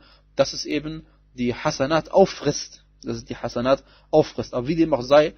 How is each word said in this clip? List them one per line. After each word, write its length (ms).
dass 180
es 120
eben 400
die 200
Hasanat 580
auffrisst, 720
dass 140
es 80
die 100
Hasanat 480
auffrisst. 420
Aber 140
wie 80
dem 180
auch 80
sei, 360